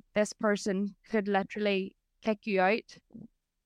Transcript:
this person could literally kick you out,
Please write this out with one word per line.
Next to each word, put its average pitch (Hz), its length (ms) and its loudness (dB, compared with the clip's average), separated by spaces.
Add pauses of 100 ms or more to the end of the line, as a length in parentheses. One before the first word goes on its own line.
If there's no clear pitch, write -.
(160)
this 208 180 2
person 202 640 0 (140)
could 208 200 0
literally 196 680 0 (280)
kick 214 240 -2
you 190 140 2
out, 196 360 0 (680)